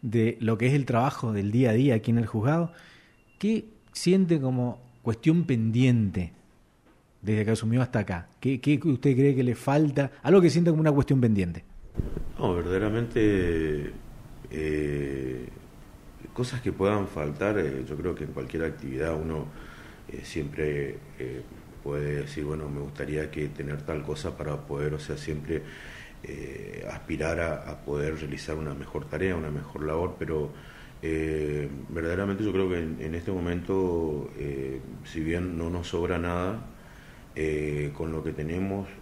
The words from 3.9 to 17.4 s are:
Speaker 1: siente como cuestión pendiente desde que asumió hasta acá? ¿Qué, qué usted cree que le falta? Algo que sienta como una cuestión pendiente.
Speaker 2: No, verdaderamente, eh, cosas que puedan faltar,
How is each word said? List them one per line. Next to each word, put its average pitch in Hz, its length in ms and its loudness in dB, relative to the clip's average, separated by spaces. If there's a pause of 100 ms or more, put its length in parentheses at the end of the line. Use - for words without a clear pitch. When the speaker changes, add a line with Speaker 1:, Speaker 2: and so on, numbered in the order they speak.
Speaker 1:
siente 175 480 4
como 127 400 0 (220)
cuestión 160 420 4
pendiente 113 880 4 (880)
desde 107 240 2
que 107 60 2
asumió 113 320 4
hasta 117 160 0
acá? 92 300 -2 (120)
¿Qué, 131 220 0
qué 143 200 4
usted 139 320 4
cree 139 200 6
que 131 80 4
le 123 120 4
falta? 139 560 2 (120)
Algo 185 180 8
que 175 80 8
sienta 170 220 6
como 156 100 4
una 156 120 6
cuestión 139 280 6
pendiente. 98 440 2 (760)
Speaker 2:
No, 98 160 2
verdaderamente, 92 1400 2 (580)
eh, 71 1000 -2 (840)
cosas 123 300 -4
que 95 100 -2
puedan 101 340 2
faltar, 82 520 -2